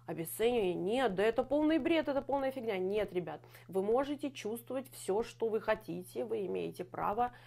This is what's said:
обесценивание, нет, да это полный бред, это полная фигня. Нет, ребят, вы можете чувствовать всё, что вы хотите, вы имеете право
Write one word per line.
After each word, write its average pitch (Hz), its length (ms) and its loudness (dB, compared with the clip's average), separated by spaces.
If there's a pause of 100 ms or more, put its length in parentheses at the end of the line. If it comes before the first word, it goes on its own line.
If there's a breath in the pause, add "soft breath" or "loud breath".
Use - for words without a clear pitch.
обесценивание, 185 640 2
нет, 202 420 2
да 190 80 2
это 226 200 4
полный 302 340 4
бред, 311 320 2
это 269 140 0
полная 269 280 0
фигня. 226 280 -2
Нет, 196 340 0
ребят, 160 260 -4 (280 loud breath)
вы 190 160 0
можете 269 480 0
чувствовать 240 600 -6
всё, 202 320 0
что - 240 -4
вы 214 140 0
хотите, 214 640 -2
вы 214 220 -2
имеете 180 360 -4
право 208 480 -2 (160 loud breath)